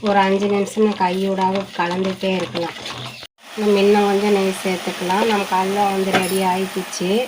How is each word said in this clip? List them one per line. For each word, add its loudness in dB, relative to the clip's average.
ஒரு 4
அஞ்சு 2
நிமிஷம் 0
நம்ம 0
கையூடாக 0
கலந்துகிட்டே -2
இருக்கலாம். -6
நம்ம 4
இன்னும் 6
கொஞ்சம் 2
நெய் 2
சேர்த்துக்கலாம். -2
நமக்கு 0
அல்வா 0
வந்து 0
ரெடி 0
ஆயிடுச்சு. -4